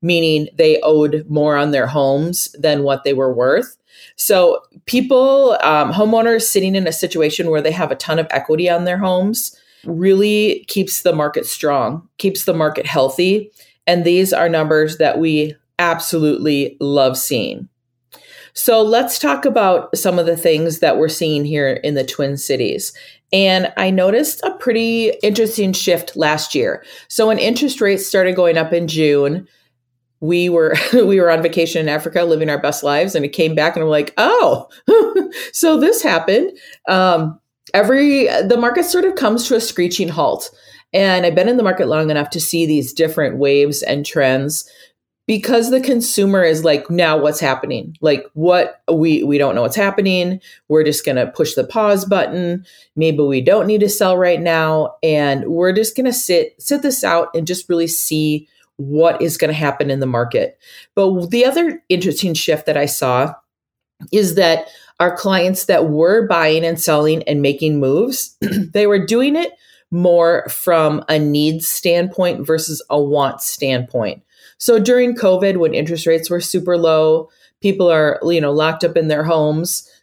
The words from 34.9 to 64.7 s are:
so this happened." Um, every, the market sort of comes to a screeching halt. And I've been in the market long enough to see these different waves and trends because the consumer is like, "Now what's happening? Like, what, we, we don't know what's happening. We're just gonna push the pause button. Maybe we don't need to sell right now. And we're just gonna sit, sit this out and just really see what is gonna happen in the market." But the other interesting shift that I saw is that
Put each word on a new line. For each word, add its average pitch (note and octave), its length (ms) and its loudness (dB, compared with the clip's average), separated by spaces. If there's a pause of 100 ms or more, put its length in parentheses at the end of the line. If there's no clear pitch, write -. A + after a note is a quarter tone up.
so D#4 260 2
this F4 240 2
happened." A3 480 0 (360)
Um, F3 520 0 (340)
every, C4+ 540 2 (160)
the A#3 140 2
market B3 260 0
sort F4+ 220 0
of F#4+ 100 0
comes A#3 320 0
to B3+ 80 2
a A3 60 0
screeching F3 480 -4
halt. D3+ 420 -4 (420)
And F#3 320 2
I've E3 100 0
been F#3 140 2
in B3 80 2
the A3+ 60 2
market F#3 240 0
long D#3 240 0
enough D3 200 -2
to E3+ 80 -6
see E3 260 -2
these D3 280 0
different D#3 440 -2
waves C#3+ 440 2
and C#3+ 240 -2
trends C#3 640 -2 (580)
because A#3 440 0
the C4 80 4
consumer G3+ 640 0
is D#3+ 220 2
like, D3 240 0
"Now E3+ 280 2
what's D3+ 220 0
happening? C#3 600 -4
Like, D3 320 0
what, F3 480 0 (100)
we, D#3+ 320 2
we C#3+ 140 0
don't C3+ 180 0
know A#2+ 60 0
what's A#2+ 140 -2
happening. F#3+ 640 0 (260)
We're D#3 160 4
just D3+ 220 -2
gonna B2+ 260 -2
push - 240 -2
the - 80 0
pause G#3 420 0
button. F3+ 600 -2 (300)
Maybe D#3 240 2
we C#3 220 0
don't F#3+ 260 2
need G#3+ 120 2
to G3+ 100 2
sell F#3 280 0
right F3 240 2
now. D#3+ 600 0
And D3 460 0
we're F3 260 2
just A3 220 -2
gonna B3+ 180 0
sit, - 480 -2
sit D4 200 -2
this C4 220 -2
out E3+ 300 0
and E3 140 -4
just F3+ 220 -6
really E3+ 180 0
see D3+ 600 -4 (300)
what D3 440 0
is E3 160 -2
gonna D#3 160 0
happen D3 360 -2
in C3+ 120 -2
the C3 40 -2
market." A#2+ 520 -2 (380)
But F#3+ 340 0
the A#3+ 160 2
other E4 420 0
interesting F3+ 460 -2
shift D#3 320 -2
that D3+ 100 0
I C#3+ 120 0
saw C3+ 460 -2 (800)
is F#3 240 0
that E3 320 0 (320)